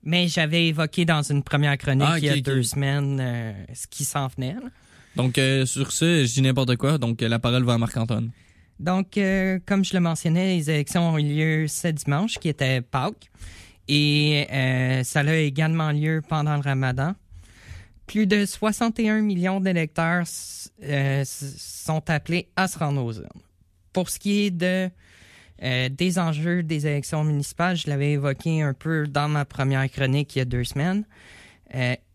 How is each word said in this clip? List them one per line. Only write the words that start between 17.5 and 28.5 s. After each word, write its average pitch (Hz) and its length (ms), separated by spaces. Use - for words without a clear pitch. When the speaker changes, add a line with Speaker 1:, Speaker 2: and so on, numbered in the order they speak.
Speaker 1:
Plus 214 180
de 202 180
soixante 214 540
et 220 100
un 214 140
millions 190 380
d'électeurs 170 640
s-, - 500
euh, 139 380
s-, 139 360
sont - 540
appelés 165 460
à 190 100
se - 100
rendre 143 280
aux 117 80
urnes. - 300
Pour - 180
ce - 80
qui 208 280
est 202 40
de, 180 400
euh, 127 260
des 175 300
enjeux 165 460
des 151 240
élections 147 340
municipales, 151 540
je 165 120
l'avais 143 220
évoqué 147 520